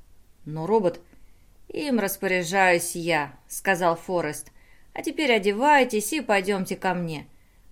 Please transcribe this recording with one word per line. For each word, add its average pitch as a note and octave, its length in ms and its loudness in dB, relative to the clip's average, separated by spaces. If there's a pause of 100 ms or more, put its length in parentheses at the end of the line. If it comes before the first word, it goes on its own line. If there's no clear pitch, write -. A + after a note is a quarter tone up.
(440)
"Но D#3 220 -8
робот..." G3 340 2 (680)
"Им C#4+ 300 -2
распоряжаюсь F#3 960 0
я", — D#3+ 400 -2 (140)
сказал F3 480 0
Форест. E3 560 -6 (400)
"А - 100 -10
теперь D4 300 0
одевайтесь A3+ 800 2
и D#4 80 -2
пойдёмте G3 560 0
ко F#3 180 -2
мне. E3 320 -6 (460)